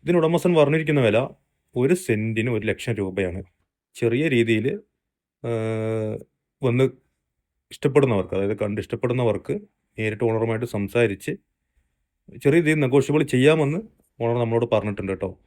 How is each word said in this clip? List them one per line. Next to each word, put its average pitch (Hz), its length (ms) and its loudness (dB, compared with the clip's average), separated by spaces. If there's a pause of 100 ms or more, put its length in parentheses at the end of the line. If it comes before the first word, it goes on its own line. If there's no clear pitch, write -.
ഇതിന് 175 120 2
ഉടമസ്ഥൻ 165 380 2
പറഞ്ഞിരിക്കുന്ന 151 460 2
വില 110 160 4 (580)
ഒരു 135 200 2
സെന്റിന് 113 540 -2
ഒരു 107 160 -2
ലക്ഷം 107 280 -4
രൂപയാണ്. 95 480 -4 (540)
ചെറിയ 120 320 0
രീതിയിൽ, 117 400 2 (760)
ഏഹ്, 110 720 -4 (460)
വന്ന് 127 240 2 (840)
ഇഷ്ടപ്പെടുന്നവർക്ക്, 123 640 2
അതായത് 98 220 -2
കണ്ട് 107 240 -4
ഇഷ്ടപ്പെടുന്നവർക്ക് 117 720 -2 (440)
നേരിട്ട് 107 260 -4
ഓണറുമായിട്ട് 113 420 0
സംസാരിച്ച് 104 680 -2 (1080)
ചെറിയ 147 180 4
രീതിയിൽ 156 220 4
നെഗോഷ്യബിൾ 143 440 2
ചെയ്യാമെന്ന് 147 560 2 (400)
ഓണർ 117 180 0
നമ്മളോട് 117 280 0
പറഞ്ഞിട്ടുണ്ട് 101 460 -2
കേട്ടോ. 92 180 -6 (180)